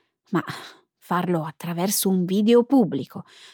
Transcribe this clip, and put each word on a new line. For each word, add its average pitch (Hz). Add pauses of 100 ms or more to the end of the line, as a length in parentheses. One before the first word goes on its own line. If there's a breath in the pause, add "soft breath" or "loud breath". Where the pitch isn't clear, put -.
(300)
ma 165 (540 loud breath)
farlo 175
attraverso 175
un 185
video 220
pubblico, 175 (300 soft breath)